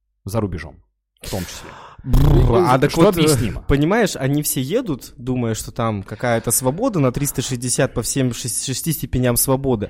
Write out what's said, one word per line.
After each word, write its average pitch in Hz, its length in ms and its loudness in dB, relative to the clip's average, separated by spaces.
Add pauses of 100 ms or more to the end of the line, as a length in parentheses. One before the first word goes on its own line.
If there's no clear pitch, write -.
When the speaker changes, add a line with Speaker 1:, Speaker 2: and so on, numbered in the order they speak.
(260)
Speaker 1:
За 101 160 -4
рубежом. 80 400 -8 (400)
В - 80 -12
том 98 160 -4
числе. - 240 -16 (340)
Speaker 2:
Бррр, 131 520 6
а 120 200 4
Speaker 1:
Что - 20 4
Speaker 2:
так 139 200 0
вот, 185 180 6
э, 170 40 2
Speaker 1:
объяснимо. 135 460 2
Speaker 2:
понимаешь, 170 500 2
они 139 260 0
все - 180 -4
едут, 160 560 -4
думая, 120 380 -2
что - 180 -8
там 110 300 -4
какая-то 117 480 -2
свобода 175 500 0
на 131 100 4
триста 139 300 -4
шестьдесят 127 540 -2
по 123 80 -4
всем 127 320 -2
шес-, - 320 -6
шести 139 260 -4
степеням 123 440 0
свободы, 131 540 0